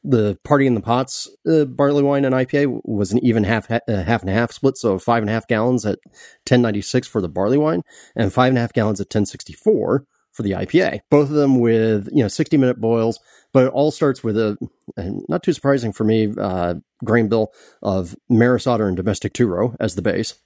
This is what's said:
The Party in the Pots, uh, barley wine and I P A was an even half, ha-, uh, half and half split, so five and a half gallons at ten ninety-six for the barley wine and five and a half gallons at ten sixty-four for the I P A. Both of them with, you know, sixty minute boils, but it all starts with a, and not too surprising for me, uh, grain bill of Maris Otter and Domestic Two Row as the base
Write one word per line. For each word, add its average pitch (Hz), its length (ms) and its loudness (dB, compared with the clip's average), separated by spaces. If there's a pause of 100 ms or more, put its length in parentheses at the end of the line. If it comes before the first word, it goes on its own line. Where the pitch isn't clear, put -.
The 110 420 0
Party 139 220 2
in 123 80 2
the 104 60 0
Pots, 120 480 -4 (220)
uh, 156 140 4
barley 139 380 0
wine 139 220 0
and 127 100 0
I 131 120 0
P 143 120 -2
A 143 100 2
was 104 440 -4
an 123 120 2
even 113 200 2
half, 107 240 -2
ha-, 113 180 -2
uh, 101 160 -2
half 113 200 -2
and 95 80 -4
half 113 220 0
split, 135 260 -2
so 95 200 0
five 117 240 0
and 104 60 -4
a 110 40 -2
half 113 140 -4
gallons 117 380 0
at 104 140 -2 (480)
ten 123 160 4
ninety-six 110 440 -2
for 110 140 -4
the 87 80 -4
barley 104 300 0
wine 160 240 0 (340)
and 107 160 0
five 127 160 4
and 131 100 2
a - 40 2
half 117 100 -4
gallons 104 280 0
at 98 100 -8
ten 104 160 0
sixty-four 131 800 -2 (260)
for - 100 -10
the 98 120 -2
I 92 100 -4
P - 160 2
A. - 300 -4
Both 143 180 4
of 151 80 -2
them 139 240 4
with, 110 500 2
you 139 120 2
know, 104 60 0
sixty - 280 -2
minute 127 240 2
boils, 113 400 0 (320)
but 131 140 6
it 131 60 -2
all 147 180 2
starts 139 340 -2
with 107 140 -2
a, 107 180 0 (400)
and 95 320 -8
not 170 140 -4
too 170 100 0
surprising 131 400 0
for - 120 -2
me, 110 340 2
uh, 92 360 -2 (300)
grain 110 240 2
bill 110 240 0 (300)
of 95 340 -4 (140)
Maris 120 360 4
Otter 110 220 0
and 92 80 -2
Domestic 95 380 -4
Two 120 120 2
Row 101 340 -2
as 110 140 -2
the 95 80 -6
base 98 320 -4 (120)